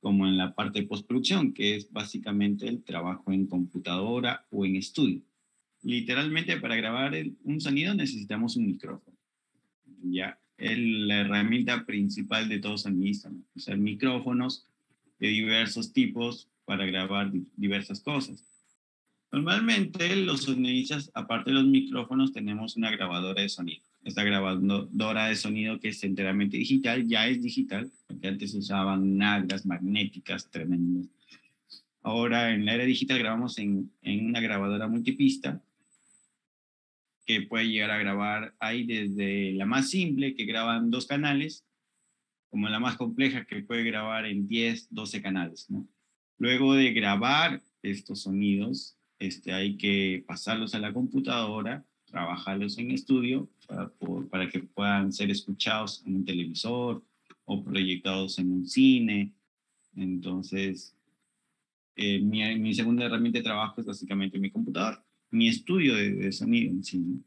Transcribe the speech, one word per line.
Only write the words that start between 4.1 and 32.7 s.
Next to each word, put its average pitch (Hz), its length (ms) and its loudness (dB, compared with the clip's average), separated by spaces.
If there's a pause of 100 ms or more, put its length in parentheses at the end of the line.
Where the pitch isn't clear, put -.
o 101 160 0
en 95 100 2
estudio. 101 460 0 (600)
Literalmente, 143 760 0
para 117 180 -2
grabar 120 380 0
el, 156 300 -6
un 151 160 -2
sonido 156 340 0
necesitamos 113 600 -2
un 113 100 2
micrófono. - 500 -6 (880)
Ya, 92 360 -2 (200)
es 110 200 -2
la 107 420 2
herramienta 113 680 2
principal 104 600 -2
de 107 100 -2
todo 104 180 -4
sonidista, 101 540 -2
¿no? - 100 -14 (140)
Usar 98 240 -6
micrófonos 123 880 0 (540)
de 107 80 0
diversos 110 640 0
tipos 120 560 2 (160)
para 98 200 -2
grabar 95 480 -2
di-, 90 140 -2 (100)
diversas 101 440 -2
cosas. 139 440 -4 (880)
Normalmente, 185 840 2
los 165 260 0
sonidistas, 131 720 0
aparte 113 360 -2
de 135 40 4
los 135 120 8
micrófonos, 131 680 4
tenemos 107 440 -4
una 113 140 0
grabadora 95 520 -2
de 104 60 0
sonido. 87 340 -8 (220)
Esta - 180 -4
grabadora 101 1040 2
de 110 80 2
sonido 110 460 -2
que 110 80 -4
es 104 160 -8
enteramente 98 520 0
digital, 123 520 2
ya 113 180 4
es 123 160 2
digital, 120 480 -2 (160)
porque 92 220 -8
antes 101 260 -4
usaban 98 640 2
nagras 98 500 2
magnéticas 98 840 -2
tremendas. 87 580 0 (920)
Ahora, 117 500 2
en 104 120 2
la 107 100 2